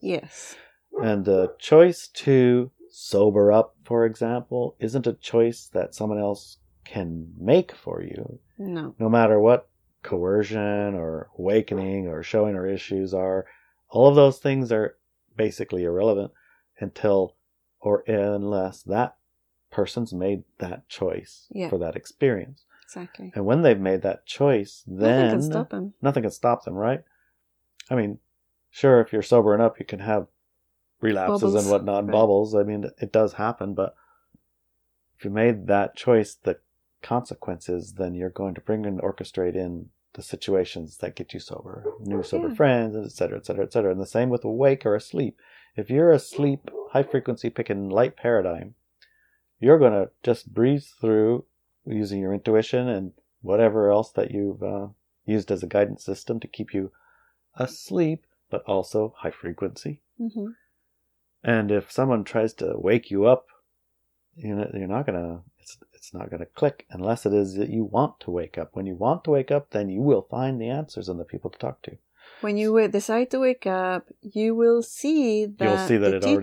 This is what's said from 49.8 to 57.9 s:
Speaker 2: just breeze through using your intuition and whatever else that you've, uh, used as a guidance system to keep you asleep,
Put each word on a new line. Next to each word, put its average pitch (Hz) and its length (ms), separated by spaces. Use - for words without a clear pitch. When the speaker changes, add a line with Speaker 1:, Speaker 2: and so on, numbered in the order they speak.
Speaker 2:
just 107 320
breeze 135 360
through 110 440
using 104 360
your 95 120
intuition 110 560
and 95 240
whatever 104 480
else 104 220
that - 180
you've, 98 320
uh, 101 260
used 107 240
as 90 120
a 92 40
guidance 101 380
system 113 360
to - 80
keep - 240
you 95 180
asleep, 160 680